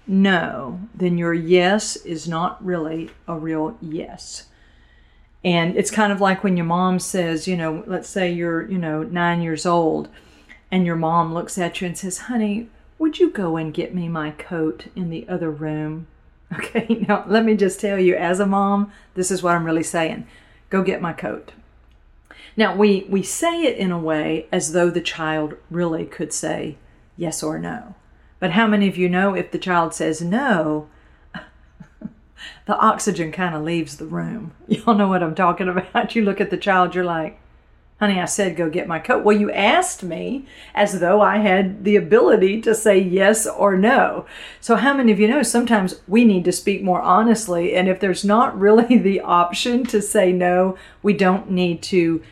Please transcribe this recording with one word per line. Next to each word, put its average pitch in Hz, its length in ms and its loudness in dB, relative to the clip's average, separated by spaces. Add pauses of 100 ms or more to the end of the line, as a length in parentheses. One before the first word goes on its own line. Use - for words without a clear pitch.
no, 180 760 0 (140)
then 175 240 0
your 170 160 0
yes 180 640 2
is 165 320 -10
not 165 360 -4
really 160 460 -6 (160)
a 170 80 -8
real 156 460 -6
yes. - 640 -12 (1000)
And 175 320 2
it's 190 140 0
kind 208 220 0
of 190 80 -4
like 190 240 0
when 185 120 0
your 170 80 -2
mom 180 360 0
says, 165 480 -4
you 185 80 -2
know, 160 300 -4
let's 180 220 -8
say 180 240 -2
you're, 170 380 -4
you 190 80 -4
know, 156 240 -4
nine 175 400 -2
years 160 240 -4
old 165 420 0 (600)
and 185 160 2
your 170 100 -2
mom 165 380 0
looks - 240 -8
at 170 220 -4
you 185 80 -4
and 170 100 -10
says, 185 200 -8
"Honey, 226 500 -4 (300)
would 311 200 -2
you 349 120 4
go 170 260 -2
and 160 180 -6
get 175 200 -6
me 175 140 -6
my 156 220 -6
coat 160 640 -6
in 175 160 -6
the 165 180 -10
other 170 220 -4
room?" 156 600 -6
<laughs> - 40 -20 (340)
Okay, - 560 -4
now 208 220 0
let 226 160 2
me 214 120 4
just 190 220 0
tell 202 200 -2
you, 180 180 4
as 175 240 0
a 202 60 0
mom, 202 440 0 (240)
this 185 160 -4
is 180 120 -2
what 175 120 2
I'm 170 120 0
really 165 160 0
saying. 165 440 -4 (440)
"Go 190 120 0
get 190 200 -4
my 165 100 -4
coat." - 400 -12 (1040)
Now, 202 180 2
we, 196 340 4
we 190 140 0
say 339 400 -4
it 294 140 0
in 185 160 -2
a 170 80 -4
way 160 500 -2
as 175 220 -2
though 175 180 2
the 170 100 -2
child 156 540 -4 (160)
really 170 340 -4
could - 280 -10
say - 440 -6 (400)
yes 165 240 -6
or 156 160 -6
no. 170 380 -10 (460)
But 185 100 -2
how 220 160 2
many 208 220 2
of - 80 -4
you 180 120 0
know 190 240 0
if 180 200 -6
the 175 60 -4
child 175 360 -2
says 160 260 -2
no, 170 680 -2 (440)
<laughs> - 1300 -20
the 208 100 -2
oxygen 202 540 0
kinda 170 300 -4
leaves 160 380 -4
the 160 80 -14
room? 165 540 -10
<laughs> - 60 -20
Y'all 220 300 2
know 202 100 4
what 185 160 2
I'm 160 140 -4
talking 180 320 0
about. 185 480 -2
You 226 80 2
look 196 160 0
at 190 100 -4
the 185 60 -2
child, 180 400 0
you're 180 80 0
like, 165 340 -6 (640)
"Honey, 202 200 2
I 175 40 -2
said 180 320 -2
go 170 120 -2
get 175 200 -4
my 165 100 -4
coat." - 240 -2
Well, 208 140 6
you 208 160 0
asked 285 500 2
me 180 440 -6 (280)
as 202 240 2
though 175 220 4
I 196 180 4
had 196 460 2
the 208 100 4
ability 202 680 4
to 226 120 2
say 214 240 4
yes 190 480 2
or 202 300 2
no. 208 500 2 (340)
So 233 140 0
how 247 200 4
many 247 180 4
of 190 80 2
you 214 80 6
know 269 160 2
sometimes 233 640 0
we 220 160 6
need 190 200 4
to 180 60 2
speak 196 320 -2
more 180 180 0
honestly, 180 760 2
and 185 120 2
if 185 120 0
there's 185 240 -2
not 214 340 2
really 220 400 6
<laughs> - 0 -
the 190 220 2
option 185 640 0
to 208 160 0
say 190 300 2
no, 180 440 2 (280)
we 208 80 4
don't 190 400 2
need 180 300 0
to 165 380 0 (120)